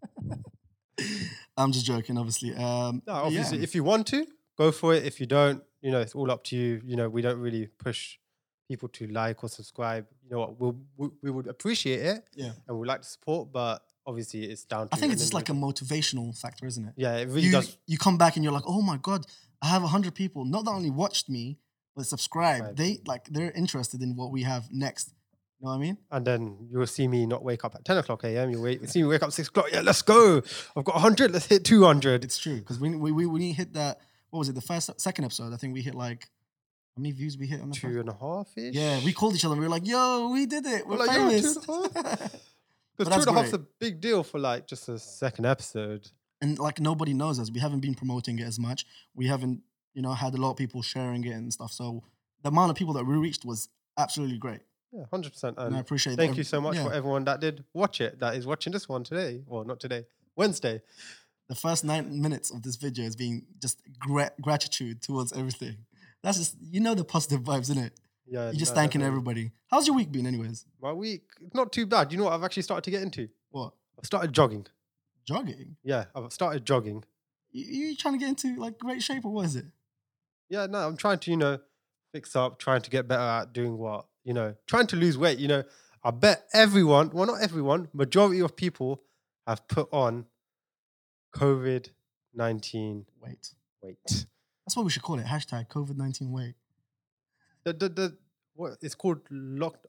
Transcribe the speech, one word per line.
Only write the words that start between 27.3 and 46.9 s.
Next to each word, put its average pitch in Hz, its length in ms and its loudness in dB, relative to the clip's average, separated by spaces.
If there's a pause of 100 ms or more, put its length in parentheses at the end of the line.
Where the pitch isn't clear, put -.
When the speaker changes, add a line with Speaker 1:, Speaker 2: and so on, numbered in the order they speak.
Speaker 2:
wake 123 220 -4
up 117 100 -6
at - 100 -18
ten 190 140 4
o'clock - 260 -2
A 120 40 -2 (100)
M. 127 120 0
You'll 117 120 -2
wait, 127 260 -4
see 175 140 4
me 151 60 6
wake 151 140 4
up 147 100 0
six 156 160 -4
o'clock. 180 240 2
"Yeah, 156 80 2
let's 175 220 6
go. 214 380 10 (360)
I've 139 80 -2
got 170 120 2
a 160 40 4
hundred. 220 320 8
Let's 170 140 -2
hit 196 180 8
two 214 200 12
hundred." 135 400 8
Speaker 1:
It's 131 140 -6
true. 139 220 -4
'Cause 123 180 -6
we, 151 160 -2
we, 156 160 -2
we, 160 160 2
we 170 260 -2
hit 170 220 -6
that, 147 260 -4 (300)
what 165 100 -6
was 139 80 -2
it, 131 60 -4
the 127 60 -6
first, 170 280 -4 (120)
second 175 240 -2
episode? 117 280 -6
I 120 40 -10
think 131 180 -8
we 131 80 -6
hit, 131 140 -8
like, 120 320 -8 (680)
how 127 60 -8
many 147 100 -4
views 139 240 -6
we 135 120 -8
hit 143 120 -6
on 139 100 -10
the 143 40 -8
first? 127 180 -6
Speaker 2:
Two 120 80 -2
and 113 80 -6
a 107 120 -8
half-ish? 180 540 -8
Speaker 1:
Yeah, 147 300 0
we 175 80 2
called 214 220 2
each 165 100 0
other. 156 120 0
We 151 60 -2
were 160 60 0
like, 170 180 -2
"Yo, 247 460 2
we 269 140 2
did 285 180 -4
it. 233 220 -2
We're 202 100 -2
Speaker 2:
We're 247 100 2
like, 254 100 4
"Yo, 392 120 6
Speaker 1:
famous." 294 280 4
Speaker 2:
two 302 160 -8
and 359 240 -2
a 339 120 -2
half?" 220 100 -2
Speaker 1:
<laughs> - 0 -
Speaker 2:
'Cause - 120 -8 (680)
Speaker 1:
But 175 140 0
that's 190 140 6
Speaker 2:
two - 60 6
and 185 80 6
a - 20 8
half's 226 100 0
Speaker 1:
great. 202 120 -2
Speaker 2:
a - 40 -18 (140)
big 202 200 -4
deal 208 220 2
for, - 160 -8
like, 127 300 -2
just - 200 -14
a 117 100 -8
second - 480 -4
episode. 107 600 -2 (320)
Speaker 1:
And, 147 180 0
like, 151 220 -4
nobody 151 340 0